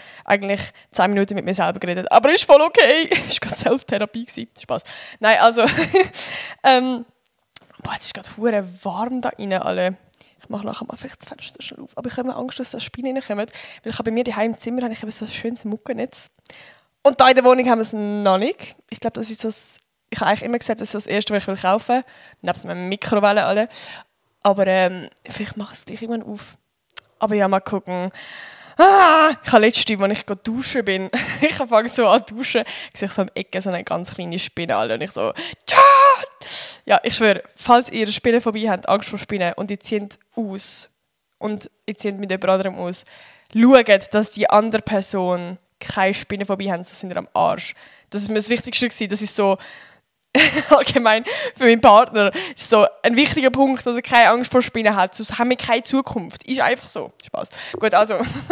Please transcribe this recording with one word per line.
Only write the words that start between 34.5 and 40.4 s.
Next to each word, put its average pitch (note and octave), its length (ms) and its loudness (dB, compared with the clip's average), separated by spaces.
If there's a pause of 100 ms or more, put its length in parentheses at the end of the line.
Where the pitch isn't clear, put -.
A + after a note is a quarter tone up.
alle A2 180 -2
und A#2 80 -6
ich E3+ 80 -8
so, - 240 -4 (340)
«John!» - 120 4 (1040)
Ja, G#3 160 4
ich - 140 -2
schwöre, G#3 260 2 (140)
falls B3 340 4
ihr A3 220 -2
Spinnen A#3 280 2
vorbei A3 300 -4
habt, F#3 180 -2
Angst G3+ 220 0
vor G3+ 80 -10
Spinnen F#3 360 -4
und G3+ 180 -8
ihr G3+ 80 -8
zieht G3+ 400 -8 (160)
aus G3 560 -6 (480)